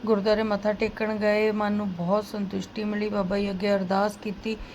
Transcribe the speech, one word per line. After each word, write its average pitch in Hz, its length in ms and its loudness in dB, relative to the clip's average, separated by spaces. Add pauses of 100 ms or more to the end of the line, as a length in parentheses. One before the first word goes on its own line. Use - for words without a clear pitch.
ਗੁਰਦੁਆਰੇ। 214 380 4
ਮੱਥਾ 208 300 0
ਟੇਕਣ 214 420 -2
ਗਏ, 214 360 4
ਮਨ 208 200 0
ਨੂੰ 208 200 0
ਬਹੁਤ 180 340 0
ਸੰਤੁਸ਼ਟੀ 202 580 -4
ਮਿਲੀ। 208 260 -2
ਬਾਬਾ 202 280 0
ਜੀ 202 120 0
ਅੱਗੇ 202 260 0
ਅਰਦਾਸ 196 420 0
ਕੀਤੀ 220 400 -6 (180)